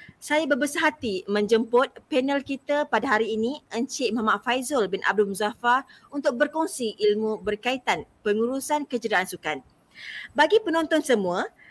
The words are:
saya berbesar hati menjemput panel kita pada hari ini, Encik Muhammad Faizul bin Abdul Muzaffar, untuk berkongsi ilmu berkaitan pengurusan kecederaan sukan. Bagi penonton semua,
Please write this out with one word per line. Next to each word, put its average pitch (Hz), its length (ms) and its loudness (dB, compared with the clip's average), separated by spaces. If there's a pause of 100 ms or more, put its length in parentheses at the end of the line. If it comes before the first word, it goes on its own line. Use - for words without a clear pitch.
(180)
saya 302 320 0
berbesar 294 400 0
hati 214 400 -6
menjemput 226 640 2 (160)
panel 277 320 0
kita 285 480 -2
pada 214 240 0
hari 220 240 0
ini, 240 320 -2
Encik 240 400 -4
Muhammad 214 320 0
Faizul 247 480 -2
bin 185 160 -4
Abdul 196 240 2
Muzaffar, 226 560 0 (240)
untuk 277 240 -2
berkongsi 294 640 -2
ilmu 214 400 0
berkaitan 208 640 -2 (240)
pengurusan 262 560 0
kecederaan 208 480 -2
sukan. 151 320 -6 (720)
Bagi 311 240 6
penonton 330 400 2
semua, 214 480 0 (240)